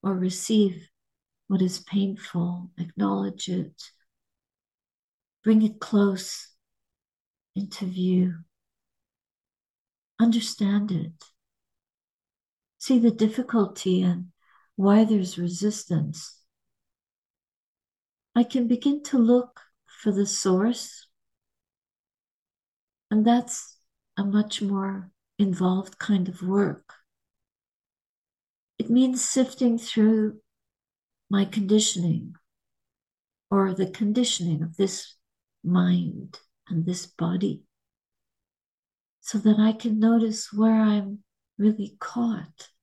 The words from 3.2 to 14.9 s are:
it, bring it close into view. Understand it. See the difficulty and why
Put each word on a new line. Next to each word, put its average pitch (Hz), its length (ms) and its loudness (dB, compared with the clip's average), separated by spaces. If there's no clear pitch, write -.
it, 180 340 -6
bring 220 180 6
it 214 180 0
close 196 720 0
into 196 300 -8
view. 185 500 0
Understand 208 720 0
it. 160 320 -6
See 254 220 2
the 233 120 6
difficulty 214 920 0
and 180 260 0
why 202 300 6